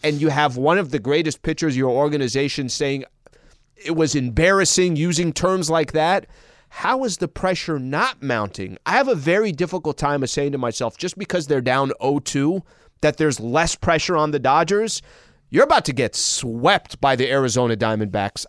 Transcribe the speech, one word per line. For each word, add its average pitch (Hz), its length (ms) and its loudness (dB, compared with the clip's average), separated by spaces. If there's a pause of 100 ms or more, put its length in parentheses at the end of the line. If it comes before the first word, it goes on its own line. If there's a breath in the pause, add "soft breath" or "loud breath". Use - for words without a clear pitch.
and 151 160 0
you 160 80 2
have 143 300 0
one 160 200 2
of 151 140 -4
the 143 80 -2
greatest 147 420 0
pitchers 160 300 -2
of 127 60 -4
your 131 120 2
organization 139 800 0
saying 139 360 -4 (720 soft breath)
it 165 220 -6
was 160 180 2
embarrassing, 170 800 2
using 160 380 0
terms 180 380 0
like 160 200 0
that? 165 360 0 (440 soft breath)
How 254 340 -2
is 202 120 -4
the 175 120 -4
pressure 170 500 -2
not 151 440 -4
mounting? 104 640 -4
I 160 80 -2
have 262 160 4
a 240 60 2
very 175 380 2
difficult 165 440 -4
time 143 260 0
of 120 60 -2
saying 143 240 -2
to 139 60 -4
myself, 120 400 -4
just 175 180 -8
because 180 300 -4
they're 139 160 2
down 131 360 0
oh 143 200 0
two, 147 440 0 (380 soft breath)
that 151 160 2
there's 147 240 0
less 147 340 0
pressure 165 440 0
on 151 140 2
the 143 60 0
Dodgers. 165 640 2 (480 soft breath)
You're 196 160 4
about 285 220 4
to 139 80 -2
get 117 200 -2
swept 131 840 -2
by 135 160 4
the 123 140 0
Arizona 123 440 2
Diamondbacks. 107 760 -2